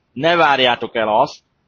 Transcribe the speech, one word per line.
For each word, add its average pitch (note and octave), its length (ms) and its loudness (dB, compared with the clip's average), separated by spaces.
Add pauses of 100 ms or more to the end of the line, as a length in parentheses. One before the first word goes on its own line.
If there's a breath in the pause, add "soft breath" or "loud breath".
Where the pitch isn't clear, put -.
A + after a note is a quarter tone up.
(140)
ne E3 220 -2
várjátok C3 600 0
el A2 240 0
azt, A#2+ 200 -2 (280)